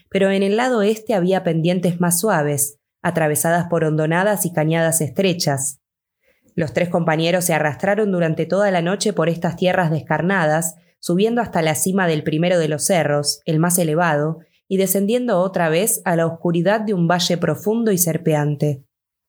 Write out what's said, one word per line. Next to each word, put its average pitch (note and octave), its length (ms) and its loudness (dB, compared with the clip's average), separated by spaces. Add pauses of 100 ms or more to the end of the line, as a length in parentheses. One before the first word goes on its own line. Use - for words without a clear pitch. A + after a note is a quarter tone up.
pero G3 200 2
en G3 140 2
el G3+ 140 0
lado B3 240 0
este G#3+ 320 0
había F3+ 300 0
pendientes F3 580 0
más F3 180 2
suaves, D3 600 0 (220)
atravesadas E3+ 680 0
por D#3+ 160 0
hondonadas E3 600 0
y F3 60 -2
cañadas D#3+ 480 0
estrechas. D#3+ 800 -2 (760)
Los D#3+ 200 -4
tres F3 160 0
compañeros E3+ 560 0
se F3+ 80 0
arrastraron F#3 580 0
durante D#3+ 340 0
toda F#3+ 260 0
la F3 100 0
noche E3+ 320 -2
por D#3+ 160 0
estas E3+ 260 -4
tierras F3+ 340 0
descarnadas, D#3+ 840 0 (240)
subiendo G#3+ 400 0
hasta G3 220 -2
la D#3 140 2
cima F#3 320 0
del D#3 160 0
primero E3+ 360 2
de D#3 80 0
los D3+ 180 -2
cerros, D3 600 0
el D#3+ 140 0
más F3 180 2
elevado, D#3+ 600 0 (280)
y F#3+ 80 -4
descendiendo G3 640 0
otra F3+ 300 0
vez F#3 340 0
a E3+ 140 0
la E3 80 2
oscuridad F3 560 0
de G#3+ 120 -2
un E3+ 140 2
valle F3 300 0
profundo G#3 560 0
y F3+ 40 0
serpeante. D3+ 840 0 (460)